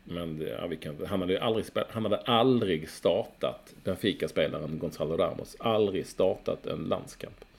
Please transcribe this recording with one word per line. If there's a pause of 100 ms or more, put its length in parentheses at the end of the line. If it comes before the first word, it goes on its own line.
Men
det,
ja,
vi
kan, (100)
han
hade
ju
aldrig
spe-,
han
hade
aldrig
startat, (100)
Benfica-spelaren
Gonzalo
Ramos,
aldrig
startat
en
landskamp. (140)